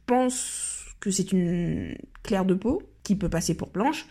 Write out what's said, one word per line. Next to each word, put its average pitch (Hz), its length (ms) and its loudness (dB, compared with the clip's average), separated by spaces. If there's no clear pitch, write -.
pense - 800 0
que 202 100 0
c'est 196 220 0
une 175 600 0
claire 190 220 2
de 185 80 4
peau 240 300 0
qui 196 140 2
peut 175 100 -2
passer 165 260 0
pour 175 140 -6
blanche, 254 440 0